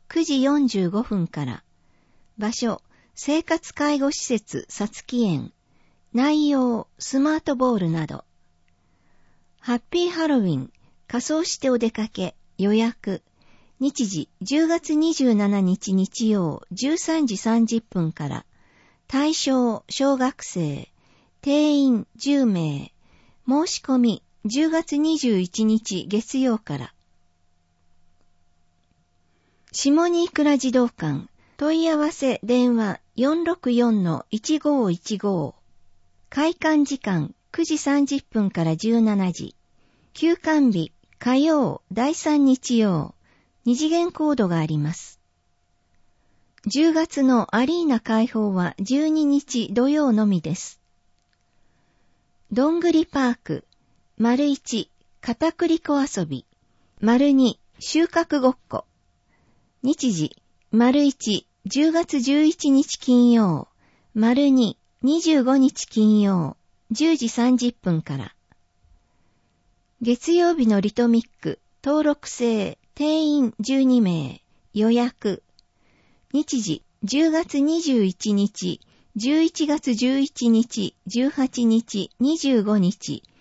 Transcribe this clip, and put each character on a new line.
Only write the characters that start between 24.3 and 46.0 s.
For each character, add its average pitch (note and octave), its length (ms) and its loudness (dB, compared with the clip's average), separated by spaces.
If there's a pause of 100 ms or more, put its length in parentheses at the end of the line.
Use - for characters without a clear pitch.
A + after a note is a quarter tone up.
十 C#4+ 280 0
月 D#4+ 260 -2
二 D#4 220 0
十 A3 200 2
一 F#3 260 -2
日 A3 440 0
月 A3+ 300 -4
曜 B3 180 0
か C#3+ 220 -10
ら。 - 140 -16 (2750)
下 D#4+ 380 2
新 F4 200 2
倉 D4 280 2
児 B3+ 140 -2
童 B3 180 2
館。 - 380 -6 (300)
問 D#4+ 260 0
い E4 40 0
合 D#4 100 0
わ D4 140 0
せ B3+ 320 -2
電 B3 320 2
話 G#3+ 240 -2 (160)
四 D#4 280 0
六 E4 280 -2
四 A#3 320 2
の E3 280 -2
一 D4 260 -2
五 C#4 320 0
一 F#3+ 300 -4
五。 F3 340 -4 (760)
開 D#4+ 240 -2
館 D#4 280 2
時 C#4 140 -4
間 E3 380 -4 (160)
九 E4 120 -4
時 D#4 140 -2
三 C#4+ 300 0
十 C#4 140 -4
分 G3+ 280 -2
か E3+ 140 -2
ら D#3+ 120 0
十 A3+ 240 0
七 G3+ 320 0
時。 - 240 -12 (580)
休 E4 240 0
館 D4 340 2
日、 E3+ 200 -4 (280)
火 B3+ 180 0
曜、 C#4+ 540 0
第 B3 240 -2
三 D4 300 2
日 B3+ 340 2
曜。 F#3+ 340 0 (520)
二 A#3+ 120 0
次 D#4 120 -2
元 E4+ 220 0
コ D4+ 200 -2
ー C#4 40 -2
ド G#3+ 120 0
が E3+ 100 -2
あ D#3 80 0
り D3+ 140 -2
ま D3 160 -4
す。 - 240 -20 (1500)